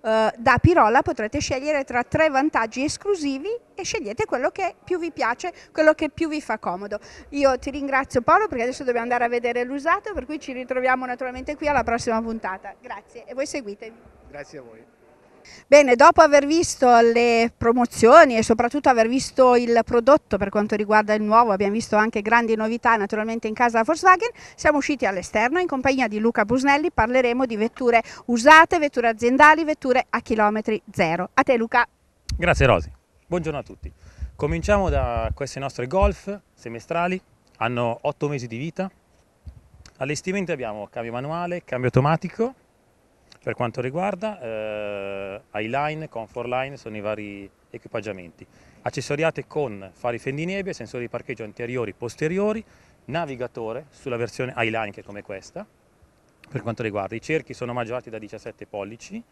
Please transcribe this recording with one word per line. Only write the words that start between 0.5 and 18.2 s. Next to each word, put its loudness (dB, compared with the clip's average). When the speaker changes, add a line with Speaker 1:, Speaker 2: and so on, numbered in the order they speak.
Speaker 1:
Pirola 6
potrete -6
scegliere -2
tra -4
tre 2
vantaggi -2
esclusivi -4
e -10
scegliete -6
quello -2
che -6
più -4
vi -6
piace, -4
quello 4
che -4
più -4
vi -6
fa -6
comodo. -8
Io 2
ti -10
ringrazio -2
Paolo, 4
perché -4
adesso -6
dobbiamo -2
andare 0
a 0
vedere -2
l'usato, -4
per -8
cui -10
ci -12
ritroviamo -2
naturalmente -8
qui -6
alla 2
prossima -2
puntata. -8
Grazie -16
e -16
voi -4
seguitemi. -12
Speaker 2:
Grazie -16
a -16
voi. -20
Speaker 1:
Bene, 6
dopo 8
aver 6
visto 4
le 4
promozioni 6